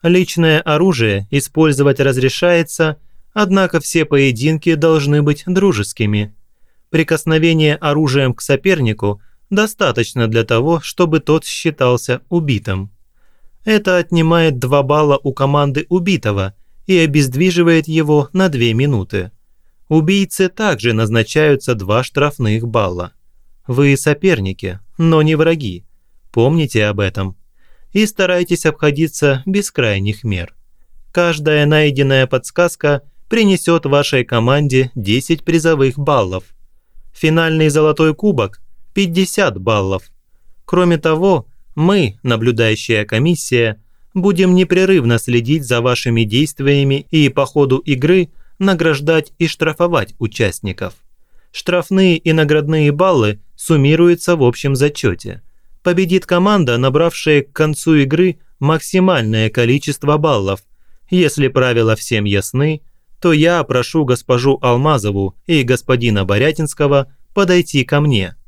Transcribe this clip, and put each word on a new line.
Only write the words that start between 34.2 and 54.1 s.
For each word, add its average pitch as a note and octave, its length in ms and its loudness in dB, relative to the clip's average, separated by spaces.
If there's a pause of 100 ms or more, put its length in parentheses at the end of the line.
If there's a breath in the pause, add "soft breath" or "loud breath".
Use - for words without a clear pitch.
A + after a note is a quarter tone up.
команде C3 720 0
десять A#2+ 500 -2
призовых D3+ 540 0
баллов. A2+ 460 -2 (680)
Финальный D#3+ 560 0
золотой D3+ 460 2
кубок – C#3 460 -2 (340)
пятьдесят F#3 640 -2
баллов. F#2+ 520 -2 (540)
Кроме F3 340 2
того, D#3+ 480 0 (280)
мы, E3 480 0
наблюдающая A2+ 840 0
комиссия, A#2 800 -2 (320)
будем F#3 400 2
непрерывно F3+ 640 2
следить B2 460 -2
за A#2+ 160 0
вашими A#2+ 440 0
действиями C#3 840 0
и D3+ 180 2
по C3 180 0
ходу C3+ 320 0
игры D3+ 520 0 (280)
награждать D#3+ 800 0
и E3 80 0
штрафовать D#3 720 -2
участников. G2+ 760 -6 (560)
Штрафные F3+ 680 0
и E3 140 -2
наградные D3+ 600 2
баллы C#3+ 480 0 (160)
суммируются E3+ 800 2